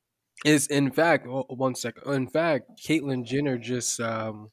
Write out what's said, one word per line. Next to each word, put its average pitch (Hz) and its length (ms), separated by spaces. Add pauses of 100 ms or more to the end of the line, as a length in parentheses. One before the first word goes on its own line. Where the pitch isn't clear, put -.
(460)
is, 147 220
in 143 240
fact, 156 360
o-, 131 220
one 131 260
second. - 380
In 131 140
fact, 156 580
Caitlyn 139 400
Jenner 131 320
just, 120 440
um, 110 520